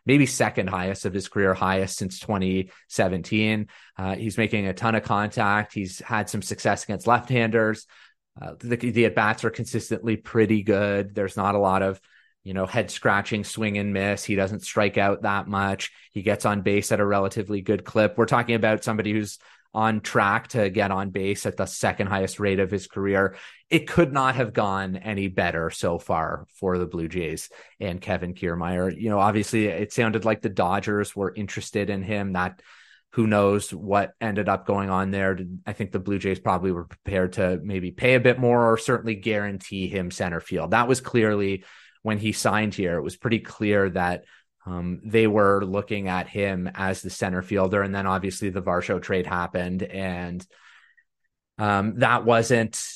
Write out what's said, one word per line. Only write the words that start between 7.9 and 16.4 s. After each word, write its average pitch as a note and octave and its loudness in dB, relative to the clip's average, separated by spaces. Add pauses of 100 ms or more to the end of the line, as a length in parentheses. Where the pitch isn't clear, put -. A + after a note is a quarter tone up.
Uh, - -12
the, A#2+ -4
the A#2 2
at-bats G#2+ 0
are A2+ 0
consistently A2 -4
pretty G#2+ 2
good. G2+ 0
There's G2+ -4
not G2+ 2
a - 4
lot F#2+ 4
of G2 -2 (420)
you F#2+ -10
know, F#2+ 0
head G#2 -2
scratching G#2 0
swing G#2+ -4
and G2+ -2
miss. G2 -2
He G#2 -2
doesn't G2 -2
strike G#2 0
out G2 2
that G2+ 0
much. G2 -2 (200)
He G2+ -6
gets G2+ 0